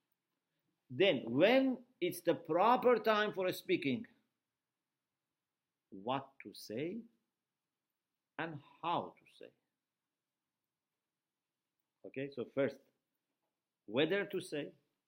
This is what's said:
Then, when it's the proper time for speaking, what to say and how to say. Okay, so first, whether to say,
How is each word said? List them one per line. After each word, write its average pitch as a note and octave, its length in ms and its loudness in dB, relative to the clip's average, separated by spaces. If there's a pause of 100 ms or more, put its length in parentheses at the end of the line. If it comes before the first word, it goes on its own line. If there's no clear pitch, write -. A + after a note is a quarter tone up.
(920)
Then, F3 360 4
when A#3 500 4 (240)
it's F3 200 -2
the E3 120 2
proper A3 640 4
time G#3+ 360 2
for F#3 180 -2
speaking, - 560 -2 (1800)
what A#2+ 360 -4 (140)
to A2 120 -16
say D3+ 440 -8 (1400)
and D#3+ 160 -8 (260)
how C#3 340 -2
to - 80 -20 (140)
say. - 140 -18 (2500)
Okay, C#3 260 -10
so A#2+ 120 -8 (100)
first, - 200 2 (1080)
whether D#3+ 400 0
to F#3 160 -6
say, D3 280 -10 (380)